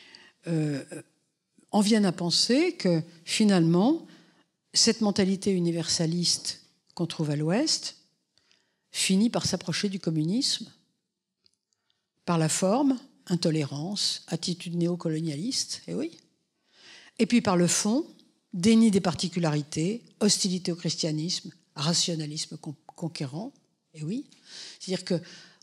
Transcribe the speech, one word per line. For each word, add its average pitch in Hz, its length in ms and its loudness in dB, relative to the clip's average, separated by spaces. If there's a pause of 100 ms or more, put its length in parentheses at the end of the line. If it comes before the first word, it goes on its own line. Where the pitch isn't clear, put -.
(480)
euh, 151 360 -2 (880)
en 208 100 4
viennent 208 240 4
à 180 60 4
penser 247 640 2
que, 170 260 2 (220)
finalement, 196 800 4 (640)
cette - 300 2
mentalité 196 500 0
universaliste 170 1120 -2 (320)
qu'on 170 140 -2
trouve 151 240 -4
à 147 40 -2
l'Ouest 180 600 -2 (960)
finit 202 400 2
par - 160 -2
s'approcher 180 420 -2
du 190 100 -6
communisme, 170 720 -2 (1500)
par 170 140 0
la 160 120 2
forme, 247 500 2 (260)
intolérance, 160 1040 -2
attitude 175 480 -6
néocolonialiste, 170 1120 -4
et 170 80 -8
oui. 302 220 -6 (1000)
Et 226 80 2
puis 233 160 4
par 190 160 2
le 175 100 6
fond, 233 380 0 (480)
déni 220 380 6
des 190 100 4
particularités, 165 1000 -2 (160)
hostilité 185 520 0
au 170 40 -2
christianisme, 160 760 -4 (240)
rationalisme 160 840 -4
con-, 151 180 -12 (200)
conquérant, 160 580 -8 (420)
et 156 80 -12
oui. 226 240 -6 (520)
C'est-à-dire 180 240 -6
que, 175 160 -2 (440)